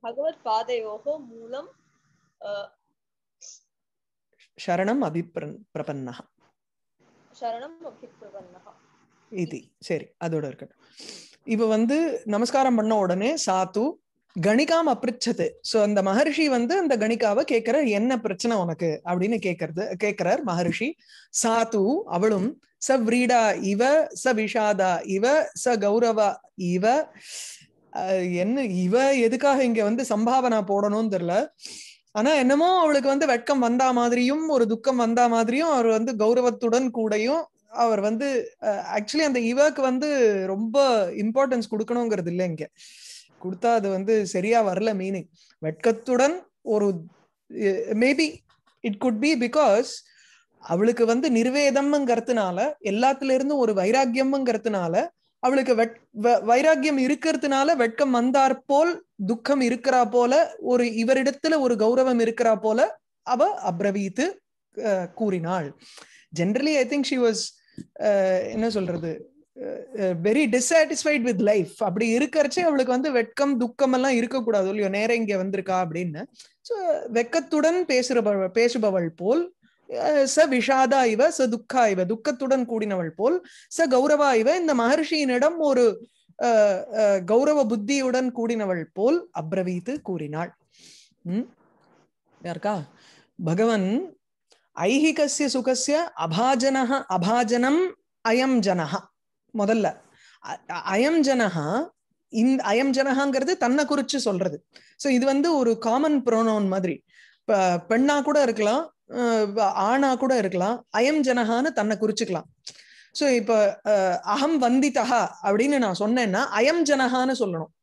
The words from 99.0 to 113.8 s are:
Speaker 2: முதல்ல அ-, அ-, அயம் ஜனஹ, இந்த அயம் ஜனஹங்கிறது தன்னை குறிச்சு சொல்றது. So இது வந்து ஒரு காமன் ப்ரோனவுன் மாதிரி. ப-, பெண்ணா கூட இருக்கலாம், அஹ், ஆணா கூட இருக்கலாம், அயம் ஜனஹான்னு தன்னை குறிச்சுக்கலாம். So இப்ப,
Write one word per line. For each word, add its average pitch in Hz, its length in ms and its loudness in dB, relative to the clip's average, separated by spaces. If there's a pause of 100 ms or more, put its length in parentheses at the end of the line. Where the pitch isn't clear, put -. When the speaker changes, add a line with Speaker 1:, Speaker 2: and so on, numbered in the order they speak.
Speaker 2:
முதல்ல 214 320 0 (580)
அ-, - 160 -12 (100)
அ-, 170 200 -10
அயம் 277 340 2
ஜனஹ, 233 340 0 (760)
இந்த 254 300 2
அயம் 247 280 2
ஜனஹங்கிறது 269 640 0
தன்னை 277 280 0
குறிச்சு 285 320 -2
சொல்றது. 185 400 -2 (400)
So 277 140 -2
இது 247 140 2
வந்து 285 320 2
ஒரு 233 200 2
காமன் 269 460 0
ப்ரோனவுன் 220 440 2
மாதிரி. 185 280 -2 (500)
ப-, 185 420 2
பெண்ணா 277 360 2
கூட 294 180 2
இருக்கலாம், 226 420 0 (260)
அஹ், 226 400 0 (300)
ஆணா 254 380 2
கூட 254 200 0
இருக்கலாம், 196 480 -2 (120)
அயம் 294 240 2
ஜனஹான்னு 247 500 0
தன்னை 214 260 -2
குறிச்சுக்கலாம். 208 500 -4 (640)
So 294 180 0
இப்ப, 233 240 2 (300)